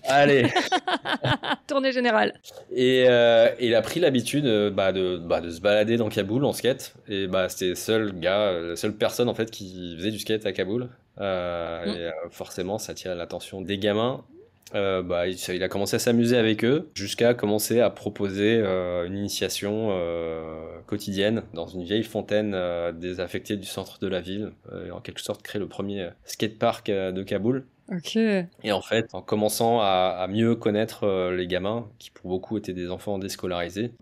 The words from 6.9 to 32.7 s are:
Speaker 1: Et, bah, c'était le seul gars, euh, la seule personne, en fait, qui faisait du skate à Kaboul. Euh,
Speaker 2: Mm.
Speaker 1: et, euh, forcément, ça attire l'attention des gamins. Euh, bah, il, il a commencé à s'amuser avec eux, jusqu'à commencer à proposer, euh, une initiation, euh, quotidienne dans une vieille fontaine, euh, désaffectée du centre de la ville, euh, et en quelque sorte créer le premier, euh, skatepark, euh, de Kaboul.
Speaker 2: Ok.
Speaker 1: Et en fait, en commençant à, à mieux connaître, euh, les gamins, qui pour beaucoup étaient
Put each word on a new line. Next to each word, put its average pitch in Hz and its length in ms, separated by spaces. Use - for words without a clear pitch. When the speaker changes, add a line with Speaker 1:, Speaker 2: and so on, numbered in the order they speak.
Speaker 1:
Et, 98 180
bah, 90 220
c'était - 200
le 85 60
seul 107 420
gars, 92 300
euh, 85 220
la 85 80
seule 107 180
personne, 113 320
en 110 60
fait, 110 180
qui 92 460
faisait 95 140
du 101 80
skate 110 260
à 98 80
Kaboul. 104 340
Euh, 87 640
Speaker 2:
Mm. 85 40
Speaker 1:
et, 87 160
euh, 82 60
forcément, 95 480
ça 92 160
attire 92 200
l'attention 87 480
des 98 160
gamins. 107 460
Euh, 98 300
bah, 87 240
il, 92 100
il 90 100
a 90 60
commencé 98 260
à 110 40
s'amuser 117 380
avec 110 280
eux, 147 300
jusqu'à 117 380
commencer 110 480
à 104 80
proposer, 104 720
euh, 90 440
une 92 100
initiation, 101 760
euh, 82 960
quotidienne 104 560
dans 85 140
une 90 160
vieille 104 200
fontaine, 104 520
euh, 87 360
désaffectée 90 640
du 92 100
centre - 320
de 101 80
la 92 140
ville, 95 300
euh, 90 140
et 87 40
en 87 100
quelque - 200
sorte - 220
créer - 160
le 92 80
premier, 98 340
euh, 87 80
skatepark, - 640
euh, 95 220
de 92 120
Kaboul. 110 420
Speaker 2:
Ok. - 240
Speaker 1:
Et 202 560
en 98 100
fait, 110 320
en 92 80
commençant 110 600
à, 92 380
à 92 80
mieux 113 280
connaître, 110 480
euh, 92 320
les 90 100
gamins, 98 420
qui - 100
pour - 220
beaucoup 95 260
étaient 98 160